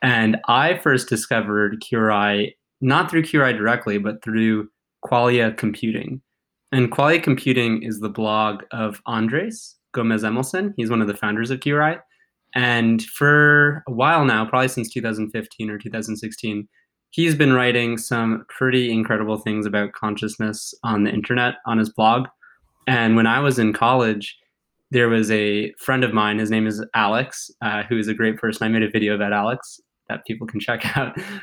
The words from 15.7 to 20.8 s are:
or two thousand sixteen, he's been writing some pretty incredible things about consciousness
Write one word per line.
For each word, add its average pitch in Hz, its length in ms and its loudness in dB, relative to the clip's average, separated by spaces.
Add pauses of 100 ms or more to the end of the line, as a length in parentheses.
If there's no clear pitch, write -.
or 104 60 -8
two 104 140 -12
thousand 110 280 -6
sixteen, 107 500 -8 (420)
he's 165 240 0
been 139 180 4
writing 120 460 2
some 113 500 -2
pretty 127 440 0
incredible 110 460 0
things 107 280 -4
about 104 240 -2
consciousness 107 840 -6 (120)